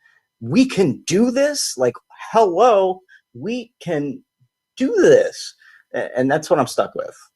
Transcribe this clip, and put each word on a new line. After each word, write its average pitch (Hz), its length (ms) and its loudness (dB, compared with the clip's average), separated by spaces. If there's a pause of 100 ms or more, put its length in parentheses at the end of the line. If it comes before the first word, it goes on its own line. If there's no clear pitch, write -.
(400)
We 147 260 2
can 185 420 -2
do 220 240 2
this? 277 460 -2
Like, 240 180 0 (360)
hello, 196 720 2 (320)
we 208 480 -10
can 147 420 -6 (540)
do 269 180 -2
this. 147 600 2 (380)
A-, 117 240 -8
and 127 120 0
that's 151 200 -2
what 170 100 2
I'm 127 80 0
stuck - 280 -4
with. - 200 -10 (200)